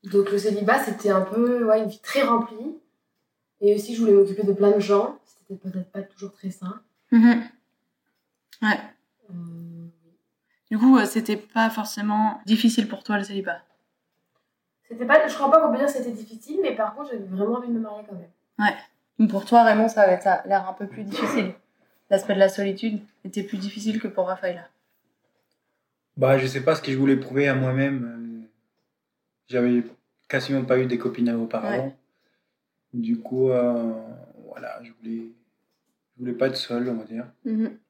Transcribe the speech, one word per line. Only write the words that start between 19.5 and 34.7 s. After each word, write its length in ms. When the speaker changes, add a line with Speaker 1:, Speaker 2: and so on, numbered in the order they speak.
Speaker 2:
Raymond, 260
ça, 320
ça 140
a 140
l'air 200
un 40
peu 160
plus 160
difficile. 480
L'aspect 240
de 60
la 80
solitude 520
était 200
plus 140
difficile 420
que 80
pour 180
Raphaël. 420
Speaker 3:
Bah, 220
je 80
sais 160
pas 120
ce 80
que 100
je 60
voulais 180
prouver 320
à 60
moi-même. 500
Euh, 420
j'avais 360
quasiment 360
pas 140
eu 80
des 120
copines 320
auparavant. 540
Speaker 2:
Ouais. 100
Speaker 3:
Du 280
coup, 300
euh, 420
voilà, 340